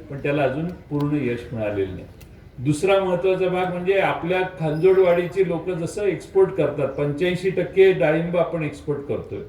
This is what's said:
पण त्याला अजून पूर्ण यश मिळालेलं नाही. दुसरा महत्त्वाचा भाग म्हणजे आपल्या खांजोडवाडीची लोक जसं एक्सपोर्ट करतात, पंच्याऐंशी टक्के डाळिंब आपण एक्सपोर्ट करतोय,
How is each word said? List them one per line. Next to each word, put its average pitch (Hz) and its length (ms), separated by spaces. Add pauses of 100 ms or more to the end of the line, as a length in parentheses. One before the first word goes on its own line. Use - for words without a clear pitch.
पण 139 80
त्याला 147 260
अजून 131 240 (220)
पूर्ण 147 320
यश 120 320
मिळालेलं 101 420
नाही. 82 100 (540)
दुसरा 151 400
महत्त्वाचा 185 480
भाग 180 260
म्हणजे 180 260
आपल्या 185 420 (180)
खांजोडवाडीची 175 880
लोक 170 240
जसं 175 340
एक्सपोर्ट 185 440
करतात, 143 400
पंच्याऐंशी 175 600
टक्के 190 420
डाळिंब 165 460
आपण 165 260
एक्सपोर्ट 143 440
करतोय, - 420